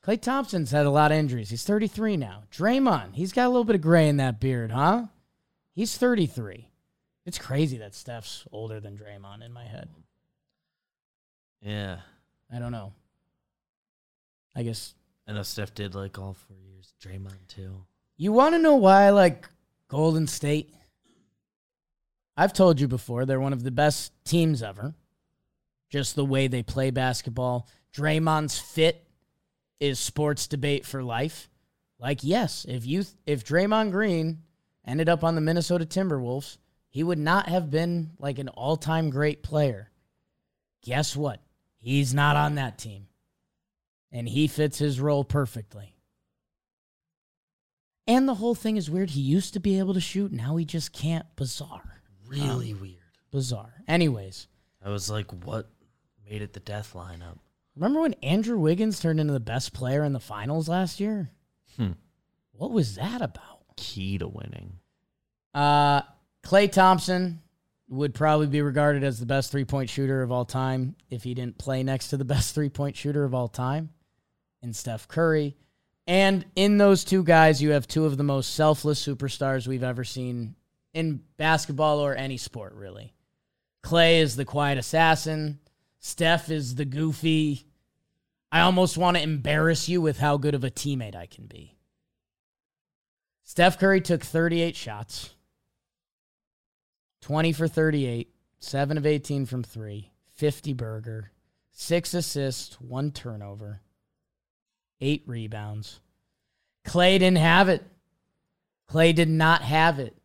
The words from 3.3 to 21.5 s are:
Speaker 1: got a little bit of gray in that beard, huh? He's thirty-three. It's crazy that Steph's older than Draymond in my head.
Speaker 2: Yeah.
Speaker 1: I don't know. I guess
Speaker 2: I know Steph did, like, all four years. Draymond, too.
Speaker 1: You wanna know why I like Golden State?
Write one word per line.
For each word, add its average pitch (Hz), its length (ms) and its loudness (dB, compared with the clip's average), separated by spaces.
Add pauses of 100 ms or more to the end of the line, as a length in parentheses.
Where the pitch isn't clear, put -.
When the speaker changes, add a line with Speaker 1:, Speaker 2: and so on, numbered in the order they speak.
Speaker 1:
got 247 140 2
a 247 40 2
little 247 140 2
bit 220 120 2
of 170 60 2
gray 160 280 6
in 143 80 2
that 127 240 0
beard, 120 300 -2
huh? 180 340 2 (680)
He's 214 260 -4
thirty-three. 139 720 0 (560)
It's 175 140 -12
crazy 139 380 -2
that 104 180 -16
Steph's - 560 -14
older 110 280 -10
than 101 180 -16
Draymond 104 460 -20
in 120 100 -20
my 120 100 -20
head. - 260 -16 (1700)
Speaker 2:
Yeah. 104 360 -8 (560)
Speaker 1:
I 120 60 -10
don't 120 120 -8
know. 98 220 -12 (1600)
I 120 80 -6
guess 113 300 -8 (340)
Speaker 2:
I 107 60 -12
know 104 80 -6
Steph 98 320 -8
did, 101 220 -8
like, 98 240 -10
all 95 140 -12
four - 220 -20
years. 95 380 -20 (100)
Draymond, 95 460 -16
too. 95 340 -14 (320)
Speaker 1:
You 185 160 -2
wanna 302 280 6
know 311 160 8
why 196 280 10
I 202 60 10
like 185 400 6 (400)
Golden 156 380 0
State? - 460 -4 (1600)